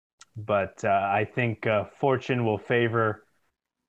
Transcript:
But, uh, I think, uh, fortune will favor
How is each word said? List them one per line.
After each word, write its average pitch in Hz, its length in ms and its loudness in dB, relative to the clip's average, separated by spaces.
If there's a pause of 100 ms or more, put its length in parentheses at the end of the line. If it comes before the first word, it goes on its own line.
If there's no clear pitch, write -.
(360)
But, 104 480 -2
uh, 110 40 0
I 98 360 2
think, 113 420 -4
uh, 104 180 2 (140)
fortune 127 460 0
will 107 140 0
favor 113 680 0 (640)